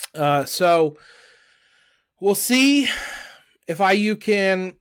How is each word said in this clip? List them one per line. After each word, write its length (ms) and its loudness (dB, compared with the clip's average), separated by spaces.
Uh, 320 0
so 520 0
we'll 160 0
see 520 2
if 140 -4
I 120 4
U 220 0
can 640 -2